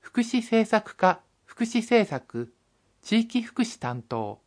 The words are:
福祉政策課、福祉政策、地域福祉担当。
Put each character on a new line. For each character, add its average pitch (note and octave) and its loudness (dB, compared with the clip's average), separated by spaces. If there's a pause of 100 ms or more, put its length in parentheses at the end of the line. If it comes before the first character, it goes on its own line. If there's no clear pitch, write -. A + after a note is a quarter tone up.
福 - -2
祉 A#3 0
政 A3+ 2
策 - -2
課、 F#3 2 (240)
福 - -8
祉 A3+ -2
政 G3+ 2
策、 A#2+ -8 (480)
地 A3+ 2
域 A#3 -2
福 A#3+ -4
祉 - -6
担 B2 -6
当。 A2 -6